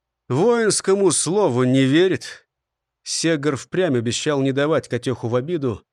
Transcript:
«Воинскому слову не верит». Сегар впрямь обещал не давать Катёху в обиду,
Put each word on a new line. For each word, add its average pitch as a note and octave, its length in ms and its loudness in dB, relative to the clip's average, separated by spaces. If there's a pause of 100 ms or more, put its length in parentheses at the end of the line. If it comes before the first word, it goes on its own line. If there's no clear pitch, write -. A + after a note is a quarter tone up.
(300)
«Воинскому G3 840 2
слову D3 540 0
не C3+ 180 4
верит». D3+ 640 0 (560)
Сегар D3 540 -2
впрямь E3+ 400 -2
обещал B2+ 440 -2
не C3+ 120 0
давать C#3+ 340 0
Катёху B2 400 -4
в A2+ 80 -2
обиду, C3+ 580 -4